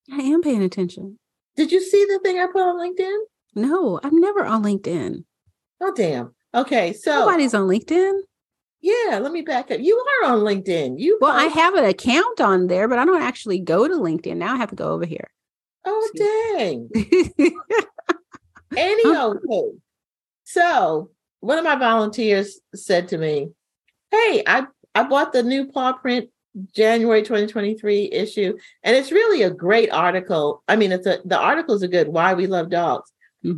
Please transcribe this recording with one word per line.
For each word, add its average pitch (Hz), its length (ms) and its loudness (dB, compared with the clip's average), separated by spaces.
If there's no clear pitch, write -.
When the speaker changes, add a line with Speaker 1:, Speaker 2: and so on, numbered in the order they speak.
Speaker 1:
I 277 120 -10
am 311 180 2
paying 247 220 0
attention. 185 560 -6
Speaker 2:
Did 311 160 0
you 370 80 4
see 403 260 2
the 392 140 0
thing 370 200 -2
I 359 80 0
put 381 140 0
on 359 160 0
LinkedIn? 370 400 -4
Speaker 1:
No, 254 480 0
I'm 302 160 2
never 403 240 2
on 220 200 -2
LinkedIn. 175 600 -4
Speaker 2:
Oh, 381 160 -4
damn. 143 380 -2
Okay, 233 380 0
so - 260 -2
Speaker 1:
Nobody's 294 340 2
on 202 140 2
LinkedIn. 359 520 2
Speaker 2:
Yeah, 392 400 0
let 285 100 -4
me 339 100 -6
back 277 300 -4
up. 220 80 -4
You 381 180 4
are 269 80 2
on 226 80 2
LinkedIn. 185 600 -2
You 370 220 2
Speaker 1:
Well, 277 140 4
I 285 100 4
Speaker 2:
post 302 100 -2
Speaker 1:
have 339 200 4
an 285 100 4
account 302 560 0
on 185 260 2
there, 185 200 0
but 247 120 0
I 269 60 2
don't 349 160 4
actually 214 380 -4
go 185 280 2
to 370 60 0
LinkedIn. 170 440 -4
Now 190 180 -4
I - 20 -4
have 220 140 -4
to 185 40 -16
go 156 140 -6
over 165 160 -4
here. - 240 -10
Speaker 2:
Oh, 427 280 -2
Speaker 1:
Excuse 427 440 -2
Speaker 2:
dang. 190 360 -4
Speaker 1:
<laughs> - 1800 -2
Speaker 2:
Any 403 280 2
Speaker 1:
Huh? 302 200 4
Speaker 2:
old 208 120 -2
thing. 196 340 -4
So 202 680 0
one 262 160 0
of 330 60 -2
my 302 120 0
volunteers 214 840 0
said 180 360 -2
to 180 80 -4
me, 156 340 -4
"Hey, 427 360 2
I, 254 180 2
I 226 80 4
bought 277 300 0
the 247 100 2
new 269 280 -2
paw 254 220 -2
print 247 360 -4
January 220 500 2
twenty 214 240 -2
twenty-three 208 640 -2
issue." 208 460 -2
And 226 120 4
it's 269 160 0
really 392 320 4
a 180 80 2
great 214 400 2
article. 175 760 -2
I 208 80 4
mean, 202 160 2
it's 180 160 -2
a, 175 180 0
the 180 120 0
articles 240 460 0
are 180 40 -2
good. 175 220 2
Why 170 240 2
We 180 140 -2
Love 175 220 -2
Dogs. 170 420 -2